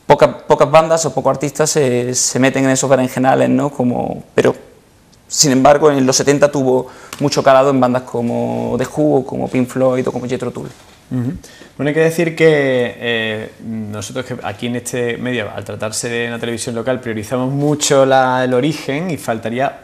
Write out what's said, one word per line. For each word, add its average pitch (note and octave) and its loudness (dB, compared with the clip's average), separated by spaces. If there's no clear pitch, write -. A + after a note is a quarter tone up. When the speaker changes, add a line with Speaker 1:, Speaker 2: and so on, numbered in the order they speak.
Speaker 1:
poca-, C#3+ 4
pocas D3 2
bandas D#3+ 4
o C3+ -2
pocos C3+ 0
artistas C#3+ -2
se, B2 0
se - -2
meten C3+ 2
en C3 4
esos C3 0
berenjenales, C3 2
¿no? C3+ 0
Como, B2 -4
pero, B2+ 4
sin C#3 2
embargo, C#3+ 6
en C#3 2
los B2+ 2
setenta C#3+ 2
tuvo B2+ 0
mucho C#3+ 0
calado C3+ 6
en C3+ 2
bandas B2+ 2
como A#2+ -4
The C3 -4
Who, D3+ 2
o B2+ -2
como B2+ -6
Pink B2+ -2
Floyd C3 0
o C#3 -2
como B2 -8
Jethro A#2+ -4
Tull. A#2 -10
Speaker 2:
Ujú. B2+ -4
Bueno, C3+ -4
hay D3 -4
que D#3+ 0
decir E3 0
que, C#3 2
eh, A2 -4
nosotros A2 -8
que B2 -10
aquí G#2 -8
en A#2+ -4
este A#2+ -4
medio, A#2 -4
al G#2+ -10
tratarse A2 -8
de A#2 -4
una A#2 -8
televisión A#2 -6
local, A#2 -4
priorizamos B2 -4
mucho C#3+ 2
la, B2+ 2
el B2+ 0
origen D3 -2
y C3 -6
faltaría A#2 -6